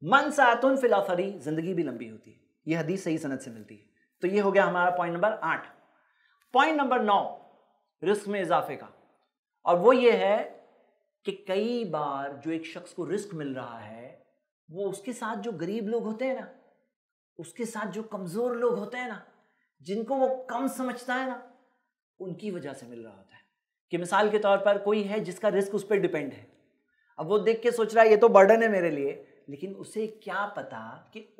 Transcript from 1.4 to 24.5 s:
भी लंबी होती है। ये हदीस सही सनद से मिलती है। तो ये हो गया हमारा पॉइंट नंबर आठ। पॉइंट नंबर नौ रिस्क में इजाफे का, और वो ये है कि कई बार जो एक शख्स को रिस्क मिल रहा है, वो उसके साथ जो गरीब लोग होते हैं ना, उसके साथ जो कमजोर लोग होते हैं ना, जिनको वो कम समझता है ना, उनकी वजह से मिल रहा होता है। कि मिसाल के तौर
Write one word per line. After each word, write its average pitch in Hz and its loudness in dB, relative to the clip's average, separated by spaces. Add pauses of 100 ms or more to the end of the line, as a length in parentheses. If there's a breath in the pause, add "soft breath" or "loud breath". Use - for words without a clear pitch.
भी 170 -2
लंबी 120 -8
होती 110 -20
है। - -20 (320)
ये 160 0
हदीस 170 -4
सही 160 -2
सनद 139 -6
से 123 -16
मिलती 110 -18
है। 104 -20 (380)
तो 175 0
ये 202 0
हो 196 2
गया 190 6
हमारा 180 2
पॉइंट 175 -2
नंबर 196 0
आठ। 160 -4 (840)
पॉइंट 294 4
नंबर 247 0
नौ 202 0 (720)
रिस्क 202 -2
में 202 -4
इजाफे 160 -2
का, 113 -16 (800)
और 175 4
वो 196 8
ये 247 6
है 202 0 (640)
कि 196 -6
कई 214 -4
बार 143 -6
जो 156 -6
एक 160 -6
शख्स - -16
को 175 -8
रिस्क 180 -6
मिल 143 -8
रहा 120 -12
है, 113 -20 (440)
वो 180 -8
उसके 196 -8
साथ 226 -8
जो 208 -8
गरीब 196 -6
लोग 226 -2
होते 220 -6
हैं 262 -4
ना, - -14 (920)
उसके 170 -10
साथ 220 -8
जो 202 -8
कमजोर 214 -6
लोग 233 0
होते 208 -10
हैं 247 -8
ना, 196 -14 (540)
जिनको 220 -6
वो 262 2 (220)
कम 240 -4
समझता 247 -6
है 262 -4
ना, 247 -8 (800)
उनकी 185 -10
वजह 147 -8
से 131 -18
मिल 120 -18
रहा 113 -18
होता - -20
है। - -20 (500)
कि 170 0
मिसाल 196 2
के 214 2
तौर 196 4